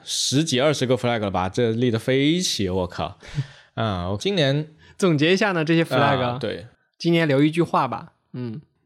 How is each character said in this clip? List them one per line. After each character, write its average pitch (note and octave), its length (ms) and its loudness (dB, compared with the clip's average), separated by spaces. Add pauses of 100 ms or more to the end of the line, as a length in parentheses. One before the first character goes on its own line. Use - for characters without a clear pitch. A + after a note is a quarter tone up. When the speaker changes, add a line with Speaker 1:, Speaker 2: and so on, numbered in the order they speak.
Speaker 1:
十 - 400 -2
几 B2+ 180 0
二 D3+ 100 4
十 C3 140 -2
个 B2 100 2
flag A#2+ 220 -2
了 G#2+ 140 -2
吧， F#2 180 -2
这 A#2 220 0
立 A#2+ 180 0
得 A2 80 0
飞 C#3 420 2
起， G#2 300 -2
我 F#2 160 0
靠。 E2+ 320 -8 (560)
啊， F#2+ 380 -4
我 G#2 60 -4
今 G3 180 -4
年 D3 320 0 (280)
Speaker 2:
总 E3+ 220 2
结 D#3 160 4
一 - 20 6
下 G3+ 160 0
呢， E3 140 0
这 E3 80 2
些 E3 100 4
flag。 C3 360 2
Speaker 1:
啊， B2 200 -2
对。 G2 280 -8 (320)
Speaker 2:
今 E3+ 120 0
年 E3 160 4
留 C#3 160 4
一 D#3 60 4
句 E3 140 0
话 D#3+ 240 0
吧， - 260 -10 (200)
嗯。 B2 280 -8 (240)